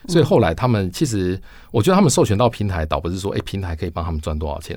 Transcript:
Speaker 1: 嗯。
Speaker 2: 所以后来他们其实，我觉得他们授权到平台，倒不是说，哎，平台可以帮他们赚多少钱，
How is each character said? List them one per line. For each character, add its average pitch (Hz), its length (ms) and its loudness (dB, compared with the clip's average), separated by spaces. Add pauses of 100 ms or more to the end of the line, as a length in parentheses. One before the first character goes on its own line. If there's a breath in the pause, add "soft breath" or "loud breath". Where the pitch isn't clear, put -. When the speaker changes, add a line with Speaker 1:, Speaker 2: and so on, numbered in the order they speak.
Speaker 1:
嗯。 - 40 -16
Speaker 2:
所 170 100 2
以 160 60 6
后 160 140 4
来 85 160 4
他 127 120 -2
们 101 240 2
其 - 140 -4
实， 92 340 0 (320 loud breath)
我 117 120 2
觉 180 80 4
得 185 40 6
他 196 60 6
们 175 80 6
授 160 160 4
权 104 140 2
到 120 100 4
平 107 180 -4
台， 87 200 -2
倒 71 120 -2
不 82 120 -4
是 92 80 -4
说， 98 140 -4
哎， - 120 -4
平 98 160 -6
台 87 160 -6
可 - 80 -8
以 85 60 -4
帮 85 120 -6
他 82 80 -4
们 78 120 -4
赚 78 160 -4
多 76 100 -4
少 73 100 -6
钱， - 180 -12